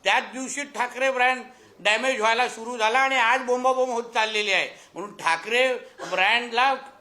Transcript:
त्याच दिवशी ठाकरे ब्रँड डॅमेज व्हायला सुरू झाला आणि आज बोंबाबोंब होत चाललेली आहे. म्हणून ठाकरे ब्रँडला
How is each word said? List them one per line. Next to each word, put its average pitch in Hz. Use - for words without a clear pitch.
त्याच 214
दिवशी 262
ठाकरे 247
ब्रँड 254
डॅमेज 226
व्हायला 226
सुरू 233
झाला 220
आणि 262
आज 247
बोंबाबोंब 254
होत 233
चाललेली 220
आहे. 165
म्हणून 202
ठाकरे 220
ब्रँडला 233